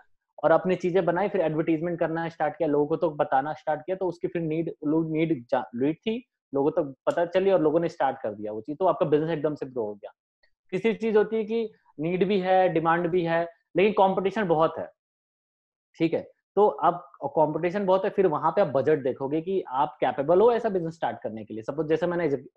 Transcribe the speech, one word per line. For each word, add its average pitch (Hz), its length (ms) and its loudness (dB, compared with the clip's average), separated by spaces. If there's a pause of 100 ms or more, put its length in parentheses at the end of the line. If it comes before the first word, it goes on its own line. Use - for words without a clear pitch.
(440)
और 151 60 4
अपनी 165 260 4
चीजें 180 280 0
बनाई, 175 240 0
फिर 190 120 0
एडवर्टाइजमेंट 160 580 -2
करना 165 300 -2
स्टार्ट 151 300 -4
किया, 160 100 0
लोगों 147 180 2
को 156 100 -2
तो 160 140 0
बताना 147 420 0
स्टार्ट 151 280 -6
किया, 185 160 -6
तो 185 120 -4
उसकी 165 200 -6
फिर 170 140 -4
नीड, 160 320 -4 (120)
लोग 160 260 0
नीड 156 380 -2
जा-, 123 140 0 (100)
नीड 139 220 0
थी, 226 320 -6 (260)
लोगों 143 160 2
तक 147 240 -2 (120)
पता 170 200 0
चली 190 240 0
और 180 100 4
लोगों 156 200 2
ने 170 80 0
स्टार्ट 135 340 -4
कर 107 120 -6
दिया 104 180 -10
वो 110 80 -8
चीज, 147 180 -12
तो 190 60 -2
आपका 170 220 2
बिजनेस 156 240 0
एकदम 151 240 -2
से 139 120 -8
ग्रो 127 160 -6
हो 104 120 -6
गया। 101 160 -16 (600)
तीसरी 196 240 0
चीज 220 220 -2
होती 214 200 2
है 220 80 -2
कि 220 280 -4 (280)
नीड 175 280 0
भी 202 120 2
है, 185 280 4
डिमांड 165 400 2
भी 170 160 0
है, 165 240 0 (280)
लेकिन 202 160 4
कॉम्पिटिशन 190 560 2
बहुत 156 300 2
है, 90 120 -8 (1080)
ठीक 160 160 0
है? - 160 -6 (260)
तो 208 100 6
अब 175 440 0 (240)
कॉम्पिटिशन 165 520 0
बहुत 190 180 4
है, 196 60 -2
फिर 196 160 2
वहां 151 260 0
पे 202 80 2
आप 180 80 2
बजट 139 300 2
देखोगे 135 420 -4
कि 185 280 -2
आप 131 320 -2
कैपेबल 143 400 2
हो 240 120 6
ऐसा 226 160 0
बिजनेस 170 260 -2
स्टार्ट 120 280 -6
करने 110 220 -8
के 110 100 -12
लिए। 110 80 -8
सपोज 151 240 -6
जैसे 160 200 0
मैंने 175 180 -2
एज-, 139 220 -2 (100)